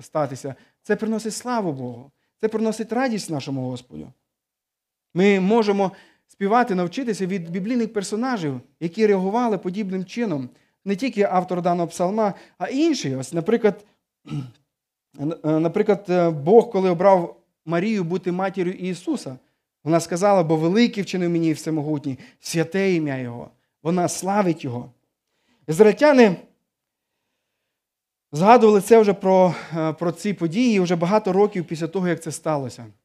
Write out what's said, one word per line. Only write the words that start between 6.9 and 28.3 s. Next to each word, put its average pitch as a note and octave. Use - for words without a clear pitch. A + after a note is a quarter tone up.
від F3
біблійних A3
персонажів, G#3
які F3
реагували G3+
подібним F#3
чином. F3+
Не G3
тільки G3+
автор F3+
даного F3
псалма, F#3+
а F3
інші. C4
Ось, C3
наприклад, G#3
<clears throat> -
е, C#3
наприклад, E3
е, F3
Бог, E3
коли F#3+
обрав F3+
Марію F#3
бути F3+
матір'ю F#3
Ісуса, F#3
вона D#3+
сказала: F#3
"Бо D#3+
велике G3+
вчинив F3
мені E3
Всемогутній, D3
святе F#3
ім'я D3+
Його". A#2+
Вона F3
славить F#3
Його. B2+
Ізраїльтяни G#3